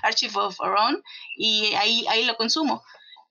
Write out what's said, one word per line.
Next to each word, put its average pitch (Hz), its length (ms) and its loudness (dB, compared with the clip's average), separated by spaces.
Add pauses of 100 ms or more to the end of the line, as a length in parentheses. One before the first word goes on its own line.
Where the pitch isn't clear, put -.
Archive 220 360 0
of 196 200 -2
Our 190 180 0
Own, 254 260 2 (320)
y 214 400 0
ahí, 220 340 2
ahí 226 160 2
lo 233 120 0
consumo. 233 460 0 (480)